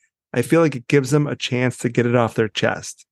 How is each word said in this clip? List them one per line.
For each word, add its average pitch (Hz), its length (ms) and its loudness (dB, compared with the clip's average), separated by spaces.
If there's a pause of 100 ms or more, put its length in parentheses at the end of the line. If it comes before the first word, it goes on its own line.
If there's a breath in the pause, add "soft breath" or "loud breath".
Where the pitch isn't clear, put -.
(340)
I 123 80 0
feel 156 200 2
like 151 140 0
it 120 120 -12
gives 131 240 2
them 147 160 2
a 127 80 -6
chance 123 440 -2
to 151 100 -2
get 120 160 0
it 120 100 2
off 117 200 2
their 110 120 0
chest. - 640 -4